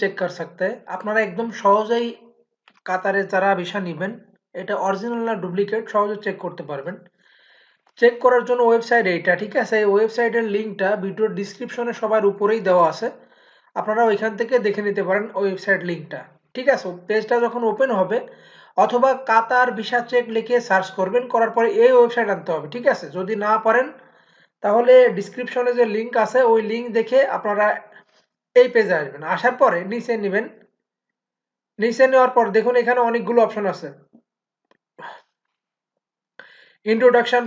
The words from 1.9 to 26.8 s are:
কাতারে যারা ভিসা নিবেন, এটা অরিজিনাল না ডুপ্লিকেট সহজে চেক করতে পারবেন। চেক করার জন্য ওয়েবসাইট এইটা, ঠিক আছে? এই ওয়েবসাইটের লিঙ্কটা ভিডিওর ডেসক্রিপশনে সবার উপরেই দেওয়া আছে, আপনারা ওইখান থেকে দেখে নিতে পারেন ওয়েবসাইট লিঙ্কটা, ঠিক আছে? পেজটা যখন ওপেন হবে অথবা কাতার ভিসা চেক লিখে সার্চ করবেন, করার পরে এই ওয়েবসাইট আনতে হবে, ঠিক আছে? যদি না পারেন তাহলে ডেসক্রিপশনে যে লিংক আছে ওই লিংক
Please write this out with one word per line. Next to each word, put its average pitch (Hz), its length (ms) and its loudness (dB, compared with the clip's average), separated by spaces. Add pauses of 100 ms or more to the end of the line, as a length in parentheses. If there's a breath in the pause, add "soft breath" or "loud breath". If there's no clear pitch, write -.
কাতারে 196 340 -2 (100)
যারা 196 180 2 (100)
ভিসা 190 280 -6
নিবেন, 175 240 -8 (480)
এটা 196 140 -6 (140)
অরিজিনাল 226 400 -4
না 226 140 -2
ডুপ্লিকেট 202 500 -4
সহজে 208 320 0
চেক 190 200 -6
করতে 175 260 -10
পারবেন। 151 260 -10 (1040 soft breath)
চেক 240 140 6 (100)
করার 247 240 4
জন্য 240 200 2
ওয়েবসাইট 233 360 2 (100)
এইটা, 170 180 0 (100)
ঠিক 208 100 -8 (100)
আছে? 220 200 -4
এই 208 100 0
ওয়েবসাইটের 226 600 0
লিঙ্কটা 202 340 -4 (160)
ভিডিওর 202 340 -2
ডেসক্রিপশনে 233 600 -8
সবার 214 220 0 (100)
উপরেই 214 360 0
দেওয়া 180 240 6
আছে, 226 160 -6 (720 soft breath)
আপনারা 214 300 0
ওইখান 214 300 -2
থেকে 233 140 -2 (120)
দেখে 202 220 -2
নিতে 202 200 -2
পারেন 202 160 0 (140)
ওয়েবসাইট 190 500 -2
লিঙ্কটা, 151 320 -10 (340)
ঠিক 254 200 -8
আছে? - 120 -4 (220)
পেজটা 214 360 0
যখন 233 180 -4 (100)
ওপেন 262 180 0 (100)
হবে 190 180 0 (680 loud breath)
অথবা 247 260 2 (200)
কাতার 247 380 2 (100)
ভিসা 233 220 -2 (100)
চেক 240 140 2 (120)
লিখে 226 200 0 (120)
সার্চ 190 200 2 (100)
করবেন, 196 240 0 (100)
করার 226 240 2
পরে 233 120 2 (160)
এই 262 120 8
ওয়েবসাইট 233 380 4
আনতে 175 200 -8
হবে, 147 200 -6
ঠিক 240 100 -8 (100)
আছে? - 120 -12 (120)
যদি 190 160 -4 (120)
না 214 80 2 (120)
পারেন 247 220 2 (760 soft breath)
তাহলে 240 300 4 (220)
ডেসক্রিপশনে 247 640 -4
যে 240 60 4 (120)
লিংক 226 160 -6 (120)
আছে 254 160 0 (120)
ওই 226 80 4 (100)
লিংক 233 160 -4 (120)